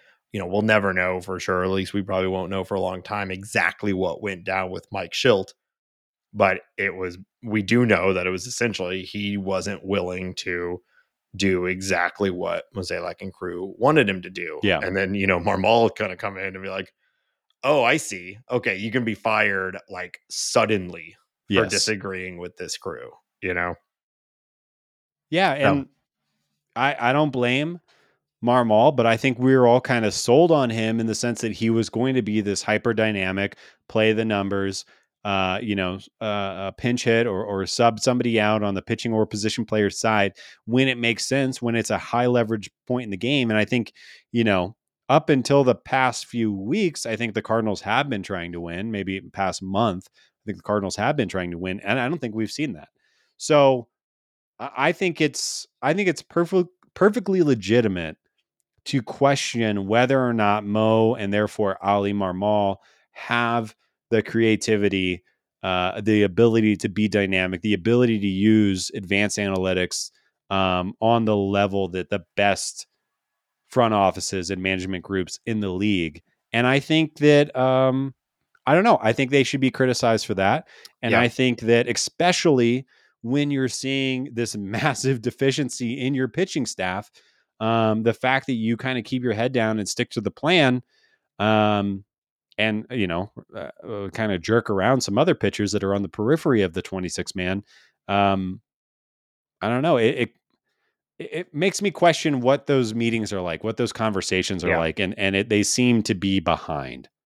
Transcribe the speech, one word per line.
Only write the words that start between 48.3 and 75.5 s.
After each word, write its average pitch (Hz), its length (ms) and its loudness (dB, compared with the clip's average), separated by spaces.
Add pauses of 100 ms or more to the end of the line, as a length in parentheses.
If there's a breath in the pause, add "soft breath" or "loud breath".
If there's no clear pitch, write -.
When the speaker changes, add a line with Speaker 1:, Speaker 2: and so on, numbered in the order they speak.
Speaker 2:
to 85 80 -8
win, 87 300 -8
maybe 95 280 -4
past 92 420 -4
month, 98 520 -2
I - 320 -20
think 107 120 -10
the - 60 -20
Cardinals 98 320 -2
have 127 220 0
been 113 100 0
trying 90 240 -6
to 85 60 -10
win, 92 240 -6
and 110 180 -2
I 123 80 -2
don't 160 120 -4
think 117 140 -8
we've 107 160 -4
seen 143 240 -6
that. 76 140 -16 (480)
So 135 540 4 (680)
I, - 200 -12
I 143 160 2
think 170 260 -4
it's, - 480 -4 (140)
I 139 120 0
think 196 140 0
it's 165 140 -2
perfect-, 175 480 0 (240)
perfectly 196 500 2
legitimate 104 720 2 (720)
to 131 160 -2
question 113 840 0
whether 127 400 4
or 120 80 0
not 104 300 2
Mo 110 520 4
and 101 180 -4
therefore 104 500 0
Ali 101 300 2
Marmol 104 640 0 (340 soft breath)
have 117 640 -2 (360)
the 110 120 4
creativity, 101 1000 0 (380)
uh, 92 400 -2
the 107 220 4
ability 107 520 4
to 104 140 -4
be 104 180 0
dynamic, 95 540 0
the 107 140 0
ability 117 420 2
to 101 100 -2
use 98 680 2
advanced 98 420 -2
analytics, 92 720 -2 (400)
um, 95 500 0
on 117 260 2
the 107 120 2
level 98 520 0
that 90 200 -6
the 95 160 -4 (100)
best - 520 -2 (800)
front 117 260 2
offices 95 560 0
and 92 140 -4
management 95 400 -4
groups 95 420 -4
in 110 140 -2